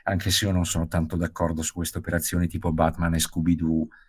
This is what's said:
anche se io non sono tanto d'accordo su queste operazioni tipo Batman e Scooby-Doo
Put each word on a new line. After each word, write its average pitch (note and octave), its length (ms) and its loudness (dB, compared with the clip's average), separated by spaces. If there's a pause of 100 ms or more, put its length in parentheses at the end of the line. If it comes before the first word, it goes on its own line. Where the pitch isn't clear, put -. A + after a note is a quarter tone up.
anche F#2+ 260 -2
se - 160 0
io G2 60 2
non F2+ 120 2
sono E2 240 -2
tanto E2+ 280 -2
d'accordo E2 460 -2
su - 120 -6
queste E2+ 240 -6
operazioni F2 500 0
tipo E2 240 -2
Batman E2 420 2
e E2 40 2
Scooby-Doo D#2+ 680 2 (220)